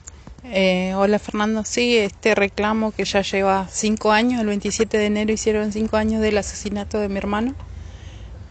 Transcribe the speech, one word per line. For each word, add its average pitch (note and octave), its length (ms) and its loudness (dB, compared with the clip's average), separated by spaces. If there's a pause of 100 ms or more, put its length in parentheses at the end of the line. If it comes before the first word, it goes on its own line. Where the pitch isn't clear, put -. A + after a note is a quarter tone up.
(440)
Eh, F#3 520 0
hola, G3+ 240 4
Fernando. G#3+ 440 -2
Sí, A#3+ 320 2
este G#3 380 2
reclamo G#3+ 580 0
que G3 120 -4
ya G3 180 2
lleva G3 480 0
cinco G#3+ 400 0
años, A#3+ 300 2
el G#3+ 80 0
veintisiete G#3 500 0
de G#3 80 2
enero G#3 260 2
hicieron G#3+ 400 0
cinco A3 240 0
años A3 260 2
del G#3+ 160 2
asesinato G3+ 600 -4
de G#3 100 0
mi G3 100 -2
hermano, G#3 360 0 (960)